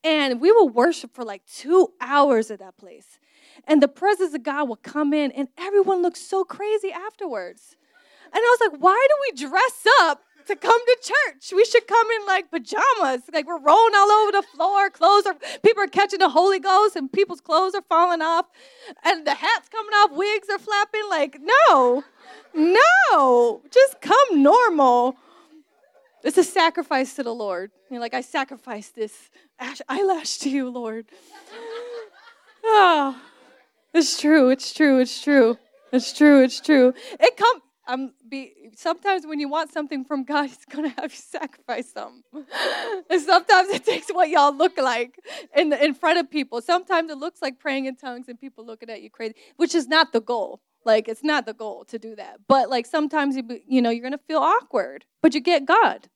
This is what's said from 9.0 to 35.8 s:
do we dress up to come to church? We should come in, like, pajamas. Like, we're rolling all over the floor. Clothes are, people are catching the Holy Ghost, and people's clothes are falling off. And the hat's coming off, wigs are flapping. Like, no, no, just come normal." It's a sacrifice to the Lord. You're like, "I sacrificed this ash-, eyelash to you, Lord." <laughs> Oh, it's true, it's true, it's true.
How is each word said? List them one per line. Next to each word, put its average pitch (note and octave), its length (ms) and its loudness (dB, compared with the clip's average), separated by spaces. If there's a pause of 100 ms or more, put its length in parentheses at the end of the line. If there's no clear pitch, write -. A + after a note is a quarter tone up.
do D5+ 60 4 (100)
we D4 220 -8
dress G4 380 -2 (140)
up D#4+ 240 2 (220)
to G4+ 100 -6
come A#4 300 2
to A#4+ 160 2
church? A#4 520 -4
We G4+ 120 4
should A4+ 220 0
come A4 240 2
in, A4 140 -6
like, F#4+ 240 -2
pajamas. D#4+ 760 -2 (100)
Like, D4 140 -4
we're E4 120 -8
rolling G#4 360 4
all G4+ 160 6
over G#4+ 200 4
the G4 120 0
floor. G4 460 -2
Clothes G4+ 360 2
are, F#4 100 -4 (260)
people G#4 220 2
are G4 40 -2
catching G4 320 -2
the F4+ 100 4
Holy F4+ 300 2
Ghost, G4 360 2
and C#4 160 -8
people's F4+ 300 -2
clothes F4+ 340 0
are G4 140 -6
falling E4+ 320 2
off. E4 240 -2 (580)
And E4 240 -2
the C#4+ 60 -2
hat's F#4+ 340 -4
coming G#4+ 260 -10
off, G#4 180 2
wigs G4+ 380 -4
are G4 100 -4
flapping. G#4 500 -6
Like, D4 320 -4
no, D4+ 640 4 (480)
no, E4+ 1160 4
just C5 300 4
come G4+ 420 2
normal." C#4 760 4 (1040)
It's - 140 0
a F4+ 80 4
sacrifice D#4 680 -2
to C#4+ 80 -10
the A#3 120 -8
Lord. G3+ 360 -8 (180)
You're A#3+ 120 -12
like, A#3 120 -10
"I B3+ 80 -6
sacrificed B3+ 720 -12
this - 340 -12 (300)
ash-, C4 280 -14
eyelash E4 520 -4
to C#4 100 -6
you, C4 200 -4
Lord." A3+ 420 -10
<laughs> - 40 -20 (1500)
Oh, E4 460 4 (800)
it's D#4+ 260 0
true, D4+ 300 4
it's C4+ 240 -2
true, C#4 260 2
it's B3+ 220 -4
true. A#3+ 360 2 (360)